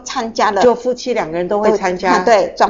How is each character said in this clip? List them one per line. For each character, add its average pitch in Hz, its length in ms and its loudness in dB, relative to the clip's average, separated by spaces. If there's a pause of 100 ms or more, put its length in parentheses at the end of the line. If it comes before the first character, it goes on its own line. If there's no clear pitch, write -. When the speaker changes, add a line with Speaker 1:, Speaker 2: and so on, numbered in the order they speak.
Speaker 1:
参 226 320 -8
加 226 160 0
了。 196 120 0
Speaker 2:
就 240 120 6
夫 247 180 -4
妻 247 220 -4
两 175 160 -4
个 165 80 -6
人 180 100 -4
都 208 120 -2
会 214 120 2
参 185 240 -2
加 180 220 2
Speaker 1:
都， - 0 -
啊， 185 60 -2
对， 208 300 4
装 208 160 2